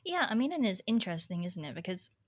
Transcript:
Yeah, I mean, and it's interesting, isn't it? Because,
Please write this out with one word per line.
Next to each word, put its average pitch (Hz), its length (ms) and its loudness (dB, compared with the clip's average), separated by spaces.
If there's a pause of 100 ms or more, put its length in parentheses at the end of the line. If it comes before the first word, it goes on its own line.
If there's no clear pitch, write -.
Yeah, 349 260 0
I 220 60 2
mean, 269 160 4
and 302 120 2
it's 196 220 2
interesting, 175 560 0
isn't 175 220 -4
it? 143 100 -8
Because, 180 380 -6 (160)